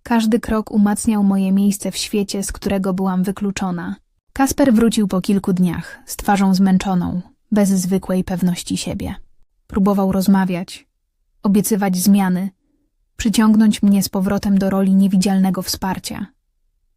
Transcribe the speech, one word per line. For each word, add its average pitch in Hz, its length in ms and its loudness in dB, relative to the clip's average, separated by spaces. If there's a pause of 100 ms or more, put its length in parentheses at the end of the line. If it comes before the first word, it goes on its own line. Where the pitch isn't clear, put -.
Każdy 226 360 2
krok 220 320 -4
umacniał 208 520 2
moje 196 280 2
miejsce 196 400 0
w - 60 -10
świecie, 202 460 -4
z - 80 -8
którego 196 420 -2
byłam 185 300 0
wykluczona. 190 720 -4 (380)
Kasper 269 400 2
wrócił 220 340 2
po 190 140 -2
kilku 196 320 0
dniach, 175 520 -2
z - 100 -14
twarzą 196 380 2
zmęczoną, 185 680 0 (300)
bez 208 180 2
zwykłej 185 540 -2
pewności 180 540 -4
siebie. - 380 -8 (520)
Próbował 196 440 0
rozmawiać, 185 760 0 (560)
obiecywać 196 540 0
zmiany, 190 520 2 (680)
przyciągnąć 214 680 2
mnie 202 200 4
z - 60 -6
powrotem 196 480 0
do 190 120 0
roli 190 260 2
niewidzialnego 190 680 2
wsparcia. - 640 -6 (720)